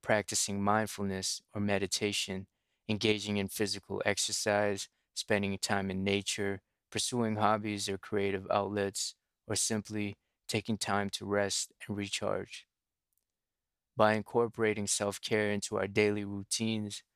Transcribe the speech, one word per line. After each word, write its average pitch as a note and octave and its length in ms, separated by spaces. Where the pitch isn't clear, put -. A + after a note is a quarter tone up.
practicing G#2 600
mindfulness G2+ 800
or G#2 80
meditation, G2 840
engaging G#2 500
in G2 100
physical G2+ 580
exercise, G#2 840
spending G2 440
time G2 320
in F#2+ 140
nature, G2 560
pursuing A2+ 440
hobbies G#2 520
or G2 100
creative G2 540
outlets, G2+ 640
or G#2+ 80
simply G#2 600
taking G#2+ 320
time G2+ 320
to - 140
rest G2+ 480
and G2+ 80
recharge. G2+ 720
By G#2+ 160
incorporating A2 760
self-care G#2 640
into G#2 280
our G2+ 100
daily G#2 360
routines, G#2 800